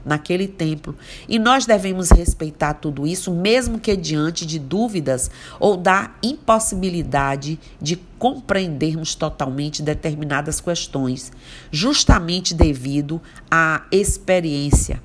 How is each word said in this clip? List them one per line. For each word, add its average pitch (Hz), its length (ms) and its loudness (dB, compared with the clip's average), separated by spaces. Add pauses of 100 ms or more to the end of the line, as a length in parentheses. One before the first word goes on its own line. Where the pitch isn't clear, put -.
naquele 151 420 -2
templo. 156 500 -6 (320)
E 226 80 0
nós 247 300 4
devemos 185 440 0
respeitar 156 640 4
tudo 143 320 -6
isso, 180 260 -4
mesmo 226 480 2
que 202 160 0
diante 160 500 -2
de 156 120 -6
dúvidas 147 720 -2 (280)
ou 202 180 4
da 185 360 2 (100)
impossibilidade 160 1400 0 (240)
de 165 140 -2 (220)
compreendermos 165 1000 -2
totalmente 147 680 -4
determinadas 147 800 -4
questões, 135 720 -4 (400)
justamente 175 840 2
devido 147 680 0 (300)
à 160 400 2
experiência. 147 1160 0